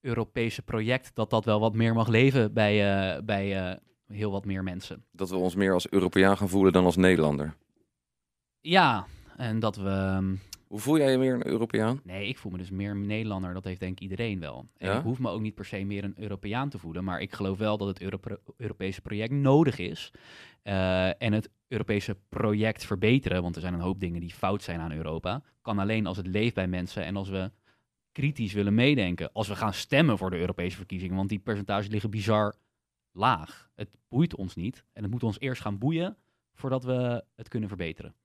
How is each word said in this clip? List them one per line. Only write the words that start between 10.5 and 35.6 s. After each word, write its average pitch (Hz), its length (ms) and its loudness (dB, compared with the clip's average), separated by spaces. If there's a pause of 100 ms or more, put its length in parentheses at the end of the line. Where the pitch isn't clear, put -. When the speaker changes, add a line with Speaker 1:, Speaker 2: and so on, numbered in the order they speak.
Speaker 2:
Hoe 104 120 -10
voel 147 200 2
jij 139 120 4
je 131 80 4
meer 131 160 2
een 120 120 -4
Europeaan? 113 580 0
Speaker 1:
Nee, 98 240 -8
ik 131 100 -8
voel 98 140 -12
me 90 60 -8
dus 90 120 -10
meer 98 200 -4
een 101 160 -4
Nederlander. 101 480 -4
Dat 95 100 -10
heeft 92 160 -8
denk 92 120 -6
ik 92 80 -12
iedereen 98 400 -6
wel. 67 260 -12 (100)
En 92 120 -6
Speaker 2:
Ja? 101 100 0
Speaker 1:
ik 147 40 -4
hoef 123 160 -2
me 120 120 -2
ook 101 100 -6
niet 107 140 -4
per 101 100 -12
se 98 200 -6
meer 101 200 -4
een 98 120 -6
Europeaan 104 520 -6
te 127 100 -10
voelen. 85 260 -8
Maar 90 160 -4
ik 98 120 -8
geloof 95 260 -4
wel 107 200 0
dat 101 100 -2
het 95 120 -6
Europe-, 95 400 -10 (160)
Europese 98 440 -8
project 110 320 -4
nodig 139 460 6
is. - 340 -8 (500)
Eh, 92 600 0
en 113 100 2
het 107 180 -2 (180)
Europese 104 480 -2 (120)
project 107 560 0
verbeteren, 104 580 2
want 87 120 -4
er 80 60 -8
zijn 90 140 -4
een 85 60 -4
hoop 95 200 -2
dingen 85 200 -4
die 85 120 -10
fout 98 300 -2
zijn 85 180 -8
aan 80 120 -6
Europa, 80 500 -6 (200)
kan 107 160 -4
alleen 107 280 0
als 90 100 -4
het 92 100 -8
leeft 107 280 0
bij 95 140 -2
mensen 90 360 -4
en 95 120 -6
als 98 120 -6
we 95 220 -4 (640)
kritisch 127 400 -2
willen 101 220 2
meedenken. 110 580 2
Als 104 160 -4
we 104 80 -6
gaan 107 180 -2
stemmen 135 440 4
voor 92 120 -2
de 87 80 -4
Europese 90 380 -4
verkiezingen, 92 400 -8
want 98 120 0
die 104 100 -4
percentages 101 500 -4
liggen 107 220 -4
bizar 107 440 0 (580)
laag. 95 600 -2
Het - 140 -10 (200)
boeit 160 280 0
ons 95 180 -8
niet 95 380 -8
en 110 100 -12
het 101 100 -4
moet 120 100 -4
ons 110 180 -2
eerst 127 220 -6